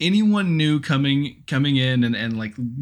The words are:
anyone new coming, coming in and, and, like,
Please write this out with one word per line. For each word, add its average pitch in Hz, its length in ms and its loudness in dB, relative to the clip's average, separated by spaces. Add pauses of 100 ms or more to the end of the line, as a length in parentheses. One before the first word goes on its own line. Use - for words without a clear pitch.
anyone 196 560 2
new 151 240 2
coming, 139 640 -2
coming 143 300 0
in 127 280 2
and, 117 120 0
and, 113 220 -4
like, 110 160 -8 (280)